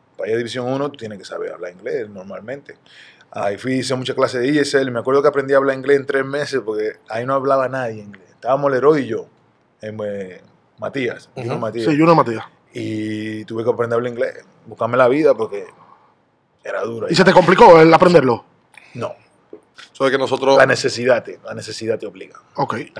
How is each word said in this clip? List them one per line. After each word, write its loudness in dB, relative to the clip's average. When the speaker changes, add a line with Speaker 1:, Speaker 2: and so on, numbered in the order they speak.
Speaker 1:
Para -8
ir -2
a 0
División -8
uno, -4
tú -18
tienes -14
que -20
saber -10
hablar -14
inglés -10
normalmente. -16
Ahí -6
fui, -6
hice -4
mucha -6
clase -2
de 0
E 2
S -2
L. -2
Me -6
acuerdo 0
que 4
aprendí 0
a 6
hablar 0
inglés 2
en -12
tres -2
meses -6
porque -4
ahí -8
no -2
hablaba 0
nadie -8
inglés. -20
Estábamos -2
Leroy 4
y -10
yo, -8
em, -12
eh, -10
Matías, -8
Junior -8
Speaker 2:
Ujú. -8
Speaker 1:
Matías. -6
Speaker 3:
Sí, 0
Junior 4
Matías. 0
Speaker 1:
Y -8
tuve -8
que -2
aprender -2
a 0
hablar -4
inglés, -8
buscarme -6
la 6
vida 4
porque -8
era -8
duro -8
Speaker 3:
¿Y -2
Speaker 1:
ahí. -2
Speaker 3:
se 4
te 6
complicó 8
el 8
aprenderlo? 6
Speaker 1:
No. -10
Speaker 2:
Eso -2
de 2
que 2
nosotros 2
Speaker 1:
La 8
necesidad 0
te, -16
la -14
necesidad -8
te -14
obliga. -18
Speaker 3:
Ok. -4
Speaker 1:
La -8